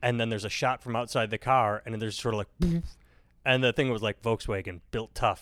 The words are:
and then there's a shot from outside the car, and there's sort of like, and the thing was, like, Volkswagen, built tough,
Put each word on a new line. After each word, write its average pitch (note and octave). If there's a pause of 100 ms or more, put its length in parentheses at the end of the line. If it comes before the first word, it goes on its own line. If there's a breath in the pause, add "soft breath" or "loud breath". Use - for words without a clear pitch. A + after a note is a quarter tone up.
and A#2+
then A2+
there's G#2+
a G#2
shot B2+
from A#2+
outside A#2
the G#2+
car, A2+
and A2+
there's G#2+
sort A2+
of G#2+
like, E3+ (640 soft breath)
and C3
the A#2+
thing C3
was, A2
like, G#2+
Volkswagen, G2 (100)
built A2+
tough, G#2